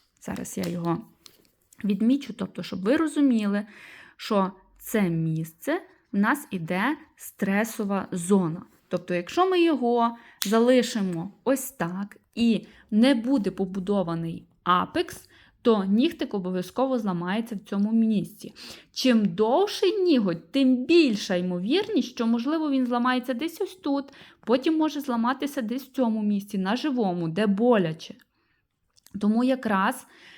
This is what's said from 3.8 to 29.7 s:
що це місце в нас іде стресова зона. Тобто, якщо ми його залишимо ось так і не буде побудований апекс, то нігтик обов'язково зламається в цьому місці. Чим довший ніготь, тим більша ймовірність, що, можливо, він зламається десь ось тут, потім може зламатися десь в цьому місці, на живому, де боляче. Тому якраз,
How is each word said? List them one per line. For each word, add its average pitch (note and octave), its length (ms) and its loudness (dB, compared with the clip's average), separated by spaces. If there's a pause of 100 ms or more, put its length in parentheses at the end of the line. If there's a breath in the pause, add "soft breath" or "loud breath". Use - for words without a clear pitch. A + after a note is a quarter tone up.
що G3 340 0 (260)
це - 240 -2
місце E3 800 -2 (300 loud breath)
в G3+ 60 -2
нас A3 340 0
іде F#3+ 460 -2 (180)
стресова G3+ 960 -4
зона. F3+ 500 0 (260)
Тобто, F3+ 260 -4
якщо F3+ 360 0
ми F4+ 140 4
його A#3+ 540 2 (280 loud breath)
залишимо A3 840 2 (120)
ось C4+ 280 -2
так F#3 460 -8 (180)
і A3+ 300 0 (260 loud breath)
не B3 240 6
буде A3+ 360 0
побудований F3+ 920 -4 (180)
апекс, - 640 0 (340 soft breath)
то G#3+ 220 4
нігтик A#3+ 500 0
обов'язково F#3 640 -2
зламається G3+ 560 -4
в - 140 -12
цьому G3+ 220 0
місці. A3 640 0 (400 loud breath)
Чим A3+ 320 4
довший E4 760 2
ніготь, A#3 500 2
тим C4 340 2
більша C#4+ 500 4
ймовірність, A3+ 720 -2
що, A#3 180 -4
можливо, C#4+ 420 0
він C4 160 0
зламається B3 480 -2
десь D#4+ 280 -6
ось F#4 140 -6
тут, C#4 300 -4 (400 loud breath)
потім C4 320 2
може D4+ 240 -2
зламатися C4 600 -2
десь A#3+ 220 -6
в - 80 -20
цьому A3 320 0
місці, G#3 340 -2
на F#3+ 180 0
живому, G3+ 540 -2
де G3 180 0
боляче. G3 680 0 (1080)
Тому A3 220 2
якраз, B3+ 640 0 (300 loud breath)